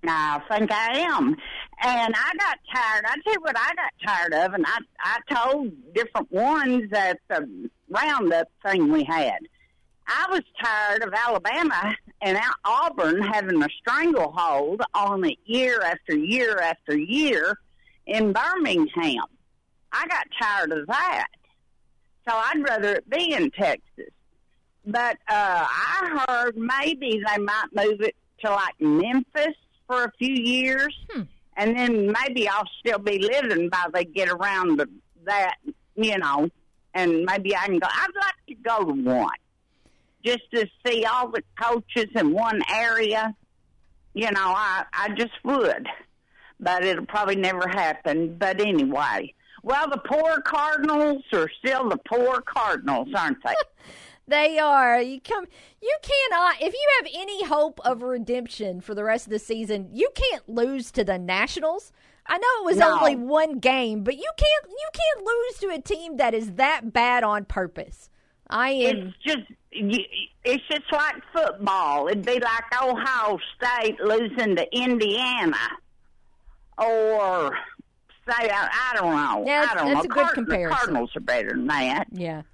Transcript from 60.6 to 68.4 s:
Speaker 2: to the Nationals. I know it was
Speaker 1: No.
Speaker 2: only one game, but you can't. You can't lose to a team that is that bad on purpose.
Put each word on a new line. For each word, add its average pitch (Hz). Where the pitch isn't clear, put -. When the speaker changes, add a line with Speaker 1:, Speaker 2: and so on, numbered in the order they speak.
Speaker 2:
to 240
the 185
Nationals. 233
I 339
know 440
it 392
was 349
Speaker 1:
No. 320
Speaker 2:
only 294
one 285
game, 233
but 254
you 523
can't. 605
You 508
can't 571
lose 466
to 403
a 277
team 330
that 240
is 220
that 254
bad 247
on 208
purpose. -